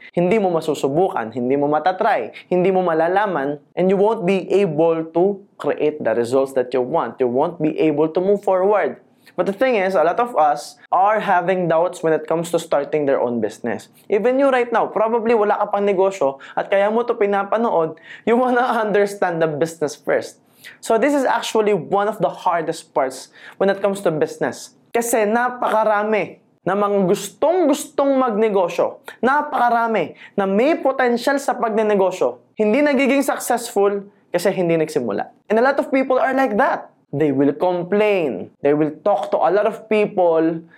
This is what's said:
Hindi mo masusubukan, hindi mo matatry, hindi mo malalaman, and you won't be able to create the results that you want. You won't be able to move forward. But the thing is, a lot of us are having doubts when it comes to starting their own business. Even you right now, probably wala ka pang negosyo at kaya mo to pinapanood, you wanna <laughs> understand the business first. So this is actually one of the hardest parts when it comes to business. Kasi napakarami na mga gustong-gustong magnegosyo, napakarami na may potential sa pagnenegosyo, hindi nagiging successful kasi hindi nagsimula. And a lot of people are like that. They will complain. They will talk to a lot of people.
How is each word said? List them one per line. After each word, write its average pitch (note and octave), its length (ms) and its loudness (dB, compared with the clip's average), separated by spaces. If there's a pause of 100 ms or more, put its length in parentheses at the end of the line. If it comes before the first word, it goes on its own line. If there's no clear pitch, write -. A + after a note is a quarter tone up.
(120)
Hindi F3+ 240 2
mo F#3+ 160 0
masusubukan, D3 800 -2
hindi B2+ 240 -2
mo C#3+ 80 0
matatry, D#3+ 720 0 (160)
hindi F3+ 160 2
mo F#3 160 2
malalaman, E3 720 0 (160)
and F3+ 160 0
you G3 80 2
won't G3 320 0
be F#3+ 240 0
able E3 480 2 (160)
to F#3+ 240 2 (160)
create D3+ 480 -2
the A2+ 80 2
results B2+ 400 0
that B2+ 240 -2
you B2+ 80 2
want. C3 320 -4
You B2 160 0
won't D#3+ 240 0
be D#3 240 -2
able D#3 320 2
to F#3 80 0
move G3 240 0
forward. F#3 560 0 (320)
But F3+ 160 -4
the G3 80 -4
thing B3+ 240 2
is, F#3+ 140 0
a D#3+ 100 4
lot F3 160 0
of A#3+ 160 -2
us D3 400 0 (160)
are G3+ 280 2
having F3+ 440 0
doubts E3+ 380 0
when D#3+ 100 2
it D#3 160 -2
comes E3 240 -4
to E3+ 60 2
starting D3+ 500 -2
their C3+ 120 2
own A#2+ 200 -2
business. G#2+ 480 -6 (240)
Even A3 240 2
you C4+ 160 2
right A#3+ 160 0
now, A3 160 0
probably A3 480 -2
wala G#3 240 2
ka G#3 160 -4
pang G3+ 160 0
negosyo F#3 480 0 (160)
at E3+ 160 -4
kaya G3+ 240 2
mo A3+ 140 0
to A#3 100 -2
pinapanood, G3+ 800 0 (320)
you A#3 80 4
wanna B3 240 2
<laughs> A#3+ 240 0
understand G3+ 560 0
the D#3+ 80 2
business D#3 480 -4
first. - 460 -4 (420)
So A3+ 140 2
this C#4 180 2
is C4 80 0
actually G#3+ 480 0
one G3+ 400 -2
of G#3 80 -8
the F3 80 2
hardest E3 640 -4
parts C3 400 -4 (240)
when G3 160 2
it G3 80 -4
comes G3 240 -2
to F3 80 0
business. D#3 640 -4 (160)
Kasi A#3 320 0
napakarami A3 1200 0 (200)
na F#3 160 -2
mga G3+ 320 2
gustong-gustong C#4+ 1120 0
magnegosyo, G3+ 800 0 (160)
napakarami A#3 960 0 (240)
na G3 80 0
may B3 320 2
potential C4 640 0
sa A#3+ 160 -2
pagnenegosyo, G3+ 800 0 (160)
hindi A3 300 2
nagiging C#4 400 2
successful G3+ 840 -2 (240)
kasi F3 240 0
hindi E3+ 240 2
nagsimula. B2 480 -2 (240)
And G#3+ 80 2
a A#3+ 60 4
lot C#4+ 180 2
of - 80 -6
people C4+ 300 0
are C4+ 160 0
like C4 240 0
that. - 320 -2 (200)
They D3 160 0
will C#3 240 2
complain. F3 1120 -2
They C#3+ 80 4
will D3+ 320 0
talk - 320 0
to - 80 2
a E3 80 2
lot G3+ 160 2
of - 240 -10
people. E3+ 720 0 (140)